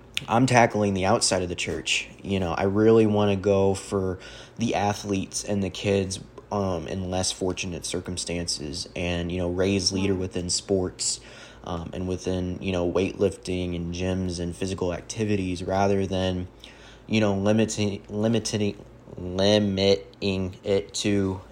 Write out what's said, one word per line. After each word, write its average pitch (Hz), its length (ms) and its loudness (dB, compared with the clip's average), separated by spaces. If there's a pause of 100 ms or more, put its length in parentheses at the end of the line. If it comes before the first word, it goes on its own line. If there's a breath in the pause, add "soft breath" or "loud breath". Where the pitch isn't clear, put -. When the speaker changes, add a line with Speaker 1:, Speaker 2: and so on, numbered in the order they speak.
(280)
Speaker 1:
I'm 123 180 4
tackling 113 480 4
the 92 120 0
outside 101 360 2
of 87 60 -2
the 87 60 -4
church. - 540 -4 (140)
You 95 180 -2
know, 85 120 -2
I 90 120 0
really 110 420 6
wanna 104 300 4
go 98 380 4
for 95 440 -2 (400 loud breath)
the - 160 0
athletes 101 680 -2
and 101 180 0
the 92 80 -2
kids, 98 500 0 (320)
um, 92 360 -2
in 92 220 -6
less 92 220 -2
fortunate 90 540 -4
circumstances 87 1120 -6
and, 87 340 -4
you 90 80 -4
know, 87 100 -2
raise 92 440 0
leader 95 220 0
Speaker 2:
Wow. 90 60 -2
Speaker 1:
within 90 300 -4
sports, - 720 -2 (440 loud breath)
um, 85 280 -6
and 92 160 -4
within, 90 520 -2
you 95 120 -4
know, 87 180 0
weightlifting 90 840 0
and 87 180 -4
gyms 92 460 -2
and 87 140 -4
physical 92 380 -4
activities 95 680 -2
rather 98 440 2
than, 92 420 -2 (580 loud breath)
you 110 140 2
know, 101 140 4
limiting, 104 720 2
limiting, 104 680 0 (400)
limiting 98 1500 2
it 98 300 0
to, 95 460 0 (120)